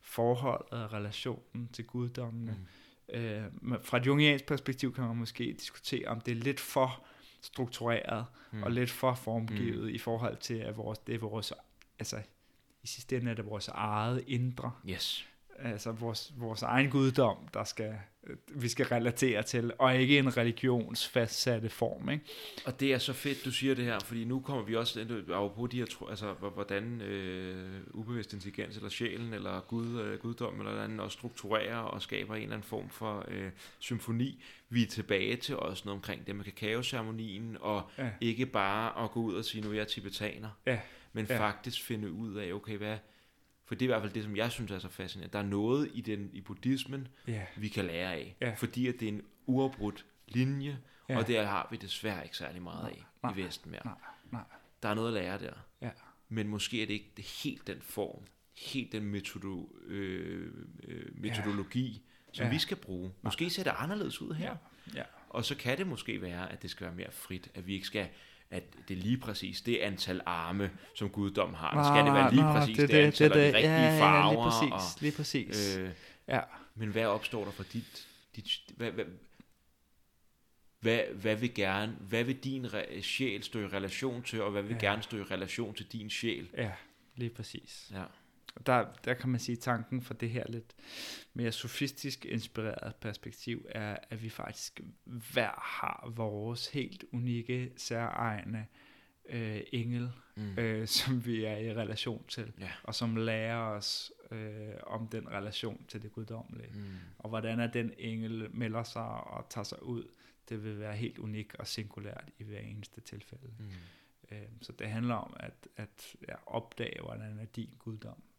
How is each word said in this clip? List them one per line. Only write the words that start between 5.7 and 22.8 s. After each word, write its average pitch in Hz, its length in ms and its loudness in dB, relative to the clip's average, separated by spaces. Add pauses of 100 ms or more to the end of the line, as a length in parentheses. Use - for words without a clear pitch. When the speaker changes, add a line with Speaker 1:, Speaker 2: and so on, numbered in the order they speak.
Speaker 1:
om 117 140 -2
det 123 100 -2
er 117 100 2
lidt 135 180 0
for 131 460 2 (360)
struktureret 117 840 0 (260)
Speaker 2:
Mm. 107 120 -4
Speaker 1:
og 117 80 2
lidt 123 180 2
for 131 240 2
formgivet 113 720 0
Speaker 2:
Mm. 110 120 -2
Speaker 1:
i - 20 -4
forhold 113 400 -2
til, - 160 -6
at 113 240 -4
vores, 110 220 -6
det 113 160 -4
er 110 40 -2
vores, 107 340 -4 (460)
altså, 110 180 -6 (680)
i - 40 -10
sidste - 300 -4
ende 120 140 0
er 113 40 -2
det 110 100 -4
vores 104 220 -4
eget 107 600 2
indre. 123 440 0 (180)
Speaker 2:
Yes. - 380 -2 (320)
Speaker 1:
Altså 113 320 -4
vores, 113 460 -4
vores 113 240 -4
egen 131 280 6
guddom, 131 640 6
der 107 100 -2
skal, 107 320 -4 (320)
øh, - 100 -10 (100)
vi 127 200 -2
skal 120 180 2
relatere 117 580 4
til, 117 360 0
og 127 160 8
ikke 131 240 8
en 131 180 4 (580)
religionsfastsatte 113 760 2
form, - 400 -2
ikke? 147 160 0 (400)
Speaker 2:
Og - 140 -4
det 139 140 6